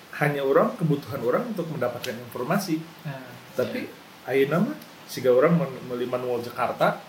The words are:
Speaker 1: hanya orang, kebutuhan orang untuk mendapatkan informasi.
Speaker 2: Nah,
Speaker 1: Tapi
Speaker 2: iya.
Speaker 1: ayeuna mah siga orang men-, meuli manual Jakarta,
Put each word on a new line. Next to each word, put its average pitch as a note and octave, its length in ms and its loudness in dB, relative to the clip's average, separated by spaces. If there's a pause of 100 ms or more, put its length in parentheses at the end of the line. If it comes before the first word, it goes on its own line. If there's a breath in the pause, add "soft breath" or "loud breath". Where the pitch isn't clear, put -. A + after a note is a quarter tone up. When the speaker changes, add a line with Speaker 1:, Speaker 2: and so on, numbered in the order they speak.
(180)
Speaker 1:
hanya D3 240 0
orang, D#3+ 320 4
kebutuhan C#3+ 460 -2
orang D3 260 0
untuk F3 220 -6
mendapatkan B2 540 -4
informasi. D#3+ 580 -2 (240)
Speaker 2:
Nah, C3 180 -10 (320)
Speaker 1:
Tapi C3 280 -2
Speaker 2:
iya. - 80 -10 (540)
Speaker 1:
ayeuna D#3 180 2
mah D4 140 0 (280)
siga B2+ 260 0
orang C#3+ 240 8
men-, C#3 300 0
meuli B2 200 -6
manual B2 360 -2
Jakarta, A#2+ 560 0 (120)